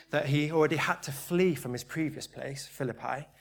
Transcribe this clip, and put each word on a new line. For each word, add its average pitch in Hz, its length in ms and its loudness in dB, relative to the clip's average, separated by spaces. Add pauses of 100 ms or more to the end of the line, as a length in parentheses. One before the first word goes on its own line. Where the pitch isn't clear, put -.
(100)
that 147 160 0
he 147 260 2
already 156 240 6
had 175 280 0
to 143 80 -6
flee 175 420 2
from 123 180 -6
his 123 120 -6
previous - 420 -4
place, 135 400 -10
Philippi, 127 600 -6 (140)